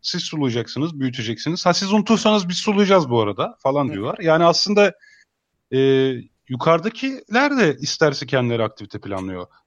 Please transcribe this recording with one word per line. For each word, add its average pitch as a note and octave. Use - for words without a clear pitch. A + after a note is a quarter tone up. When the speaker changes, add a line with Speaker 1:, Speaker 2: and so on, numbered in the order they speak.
Speaker 1:
siz -
sulayacaksınız, C#3
büyüteceksiniz. B2
Ha, F3+
siz G3
unutursanız G#3+
biz F3+
sulayacağız G3
bu A#2+
arada." G#2+
falan C#3
Speaker 2:
Hı. -
Speaker 1:
diyorlar. A#2+
Yani E3
aslında, F#3+
eee, C3
yukarıdakiler A3+
de F3
isterse -
kendileri B2
aktivite G#2+
planlıyor. F#2+